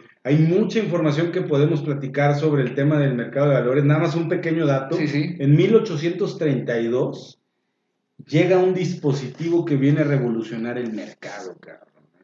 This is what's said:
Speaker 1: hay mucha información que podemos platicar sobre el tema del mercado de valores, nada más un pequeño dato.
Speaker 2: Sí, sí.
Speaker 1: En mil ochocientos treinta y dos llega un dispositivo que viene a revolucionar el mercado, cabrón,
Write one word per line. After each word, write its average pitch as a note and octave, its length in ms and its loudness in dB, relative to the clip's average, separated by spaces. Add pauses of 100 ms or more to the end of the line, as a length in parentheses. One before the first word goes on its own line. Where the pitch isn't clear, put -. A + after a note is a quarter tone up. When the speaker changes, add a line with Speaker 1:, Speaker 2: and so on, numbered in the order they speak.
(240)
Speaker 1:
hay C#3+ 140 2
mucha F3+ 420 2
información E3 520 0
que F3+ 100 -2
podemos D3+ 400 0
platicar C#3+ 540 -2
sobre D3 280 0
el A#2+ 100 -4
tema D3 240 0
del C#3 180 2
mercado C3 340 -2
de C#3 60 4
valores, B2+ 300 2
nada D3+ 160 4
más D#3 140 0
un E3 120 -2
pequeño D#3+ 380 -2
dato. C#3 320 0
Speaker 2:
Sí, D3+ 100 -2
sí. D3 320 -4
Speaker 1:
En C#3+ 160 6
mil G3 200 6
ochocientos E3+ 600 -2
treinta A#2+ 420 -2
y A#2 80 -2
dos - 520 -4 (840)
llega F3 320 2
un F#3 160 4
dispositivo D#3 920 -2
que D3 120 0
viene C#3+ 240 4
a D3 40 2
revolucionar A#2+ 720 -2
el A#2 140 -6
mercado, F#2+ 680 -14
cabrón, - 440 -20 (200)